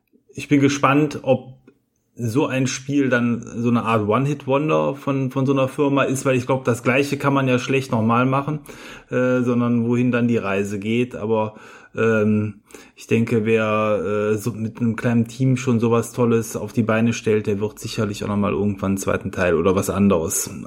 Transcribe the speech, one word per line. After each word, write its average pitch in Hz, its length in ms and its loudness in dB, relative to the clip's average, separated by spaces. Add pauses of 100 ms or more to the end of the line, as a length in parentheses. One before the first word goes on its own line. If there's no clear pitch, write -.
(320)
ich - 160 -12
bin 143 120 4
gespannt, 139 640 2
ob - 320 -2 (640)
so 120 300 -2
ein 131 200 -2
Spiel 139 420 -2
dann 120 320 0
so 117 280 -4
eine 120 140 2
Art 113 240 0
One-Hit-Wonder 143 880 0
von, 135 360 -4
von 135 160 -2
so 139 60 2
einer 131 160 2
Firma 139 360 0
ist, 135 200 -2
weil 131 120 2
ich 123 100 -2
glaub, 131 180 -2
das 117 180 0
Gleiche 139 360 0
kann 143 160 0
man 135 140 2
ja 127 100 2
schlecht 135 320 -2
nochmal 117 340 2
machen, 139 360 -2 (500)
äh, 127 300 2
sondern 120 480 2
wohin 120 240 2
dann 120 160 2
die 117 80 2
Reise 101 420 -2
geht. 113 380 -2
Aber, 107 400 -2 (400)
ähm, 107 680 0 (320)
ich - 140 -20
denke, 113 360 2
wer, 107 880 0
äh, 107 60 0
so 107 140 -4
mit 107 260 -8
einem 117 160 0
kleinen 117 320 0
Team 131 300 0
schon 123 240 0
sowas 117 320 2
Tolles 117 440 0
auf - 160 -8
die 117 120 0
Beine 113 280 2
stellt, 107 360 0
der 101 120 -2
wird 104 200 -6
sicherlich 104 420 -4
auch 101 60 -6
nochmal 101 240 0
irgendwann 98 400 0
einen 98 60 0
zweiten 95 340 -4
Teil 90 220 2
oder 90 200 4
was 95 160 0
anderes 92 600 2 (160)